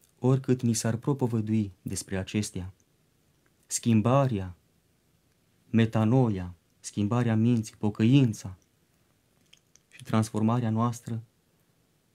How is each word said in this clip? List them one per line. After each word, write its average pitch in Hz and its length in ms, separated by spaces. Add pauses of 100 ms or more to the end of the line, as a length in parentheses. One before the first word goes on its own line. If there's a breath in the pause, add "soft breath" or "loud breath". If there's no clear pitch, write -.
(180)
oricât 131 440
ni 117 120
s-ar 113 220
propovădui 113 760 (100)
despre 95 360
acestea. 92 540 (920)
Schimbarea, 113 920 (1120)
metanoia, 110 840 (260)
schimbarea 113 560
minții, 113 420
pocăința 110 760 (1300)
și - 140
transformarea 110 680
noastră 113 520 (920)